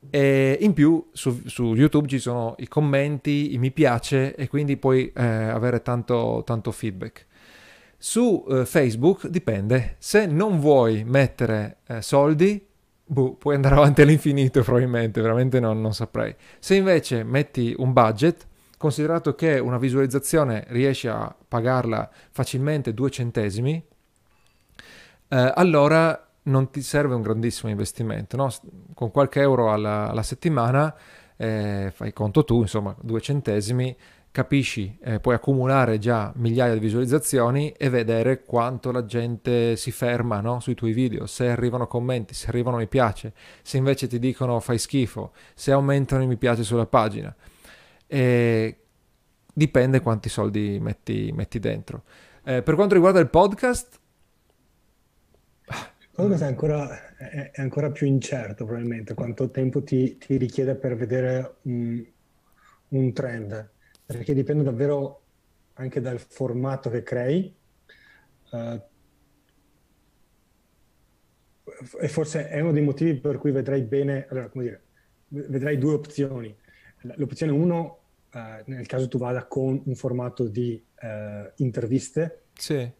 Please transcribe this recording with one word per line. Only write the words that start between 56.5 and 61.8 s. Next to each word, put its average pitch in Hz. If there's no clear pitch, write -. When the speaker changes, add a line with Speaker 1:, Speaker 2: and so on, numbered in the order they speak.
Speaker 2:
è, 135
è -
ancora 139
più 147
incerto 123
probabilmente, 117
quanto 120
tempo 131
ti, 127
ti -
richiede 131
per 127
vedere 127
un, 120